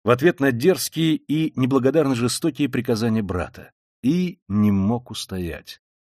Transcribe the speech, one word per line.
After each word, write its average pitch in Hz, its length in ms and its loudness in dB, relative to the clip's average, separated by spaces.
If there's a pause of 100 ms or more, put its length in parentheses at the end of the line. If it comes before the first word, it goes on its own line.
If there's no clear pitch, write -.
в 110 80 2
ответ 135 300 2
на 139 100 2
дерзкие 160 640 0
и 156 460 -2
неблагодарно 135 540 2
жестокие 131 560 -2
приказания 113 520 0
брата, 87 500 -8 (300)
и 170 360 -2 (100)
не 104 240 2
мог 104 380 0
устоять. 90 720 -10 (380)